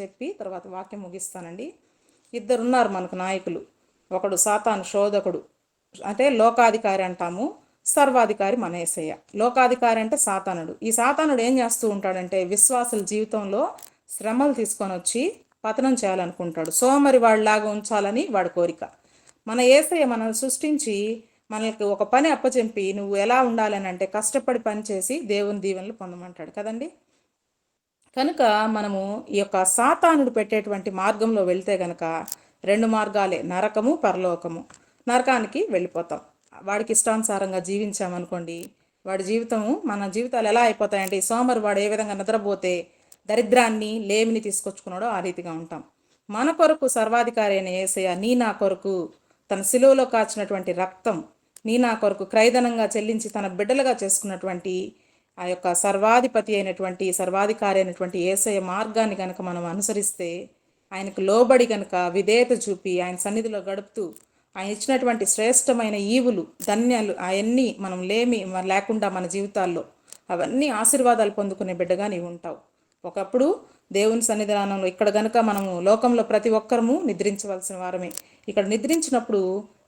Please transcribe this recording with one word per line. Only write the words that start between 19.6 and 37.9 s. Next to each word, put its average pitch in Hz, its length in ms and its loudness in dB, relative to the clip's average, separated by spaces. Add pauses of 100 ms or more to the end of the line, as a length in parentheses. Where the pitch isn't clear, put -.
యేసయ్య 294 440 6
మనల్ని 226 300 -2
సృష్టించి 226 880 -2 (280)
మనకి 220 340 -4
ఒక 202 180 0
పని 254 260 4
అప్పచెప్పి, 226 640 0
"నువ్వు 202 240 -4
ఎలా 233 260 4
ఉండాలని 214 460 0
అంటే 185 180 -4
కష్టపడి 240 520 -2
పని 214 320 -6
చేసి 208 300 -4
దేవుని 202 400 -2
దీవెనలు 190 320 -6
పొందమంటాడు" 175 580 -14
కదండి. 226 420 -8 (1200)
కనుక 294 260 0 (240)
మనము 208 640 -4
ఈ 202 80 -2
యొక్క 196 260 0
సాతానుడు 277 640 4
పెట్టేటువంటి 208 600 -2
మార్గంలో 208 540 0
వెళ్తే 185 320 0
గనక 170 500 -6 (380)
రెండు 214 220 2
మార్గాలే, 202 560 0
నరకము, 214 540 0
పరలోకము. 175 680 -2 (440)
నరకానికి 254 640 2
వెళ్ళిపోతాం. 175 500 -4 (420)
వాడికి 208 300 -4
ఇష్టానుసారంగా 214 640 0
జీవించామనుకోండి, 180 1120 -6 (360)